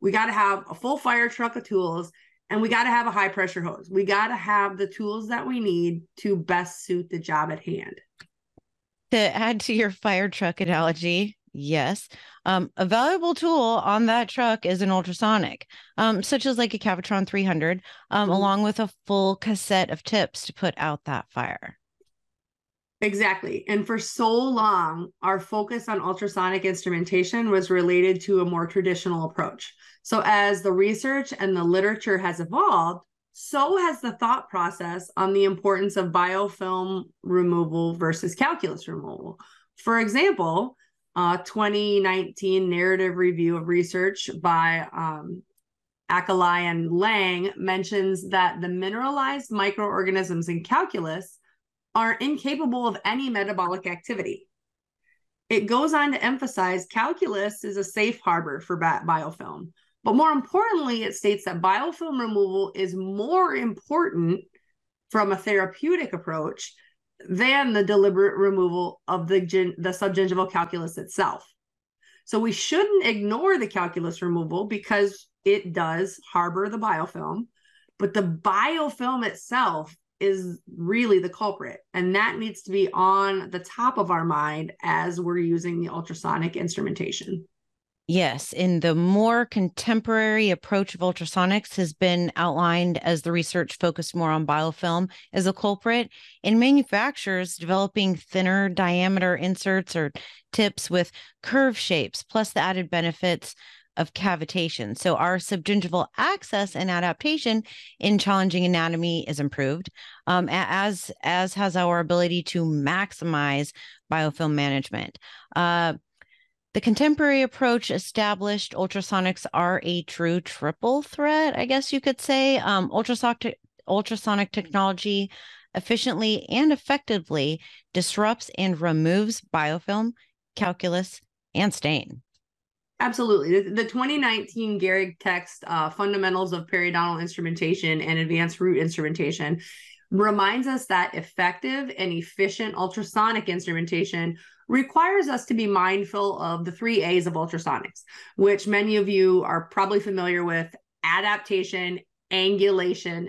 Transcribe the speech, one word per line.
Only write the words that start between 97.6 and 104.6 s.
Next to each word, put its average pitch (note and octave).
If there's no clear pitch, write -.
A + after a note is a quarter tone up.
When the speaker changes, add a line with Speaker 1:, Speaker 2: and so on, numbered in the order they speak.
Speaker 2:
thinner F#3+
diameter F3+
inserts F#3
or D3+
tips -
with F3
curve C4
shapes, C#3+
plus -
the G3+
added F3+
benefits E3+
of E3
cavitation. E3